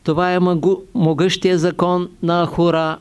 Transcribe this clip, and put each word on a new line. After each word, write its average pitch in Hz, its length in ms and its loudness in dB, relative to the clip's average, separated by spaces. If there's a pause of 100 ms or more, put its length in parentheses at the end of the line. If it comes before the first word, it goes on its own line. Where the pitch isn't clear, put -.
това 175 300 0
е 180 60 0
могу-, 180 420 0 (120)
могъщия 175 640 0
закон 175 520 -2 (140)
на 170 220 0
Ахура 160 560 0